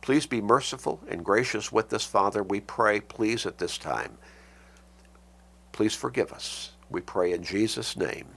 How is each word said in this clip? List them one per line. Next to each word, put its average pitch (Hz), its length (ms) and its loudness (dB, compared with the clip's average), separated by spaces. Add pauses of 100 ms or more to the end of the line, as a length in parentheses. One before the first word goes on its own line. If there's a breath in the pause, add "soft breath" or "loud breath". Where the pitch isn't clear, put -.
Please 151 240 2
be 117 160 -2
merciful 123 680 2
and 85 160 -6
gracious 107 480 2
with 110 220 2
us, 110 120 -2
Father. 101 380 2
We 98 160 -2
pray, 104 400 2
please, 110 460 0
at 90 120 -6
this - 200 -4
time. 60 400 -4 (1500 loud breath)
Please 110 240 2
forgive 127 380 -2
us. - 400 -10 (160)
We 87 120 -4
pray 90 300 0
in 87 120 -2
Jesus' 110 520 -2
name. - 420 -4